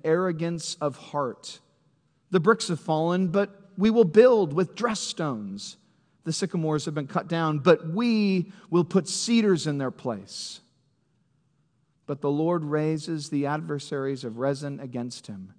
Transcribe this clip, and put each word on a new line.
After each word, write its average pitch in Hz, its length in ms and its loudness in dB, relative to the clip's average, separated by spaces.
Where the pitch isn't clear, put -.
arrogance 170 800 -2
of 143 160 -4
heart, - 600 -8
'The 185 80 4
bricks 220 280 2
have 165 120 -2
fallen, 170 480 0
but 196 500 -2
we 202 120 4
will 226 140 6
build 208 480 6
with 175 240 -2
dressed 220 320 -4
stones. 107 720 -8
The 160 80 -4
sycamores 156 520 -2
have 156 100 -6
been 147 120 -6
cut 175 200 0
down, 160 320 0
but 156 340 6
we 208 580 2
will 170 140 2
put 175 240 0
cedars 208 600 0
in 147 100 -4
their 131 140 -4
place.'" - 680 -10
But 143 140 -8
the 143 80 -2
Lord 160 360 0
raises 156 640 -2
the 143 160 -2
adversaries 139 800 -6
of 113 140 -10
Rezin 139 420 -4
against 123 480 -10
him, 98 320 -14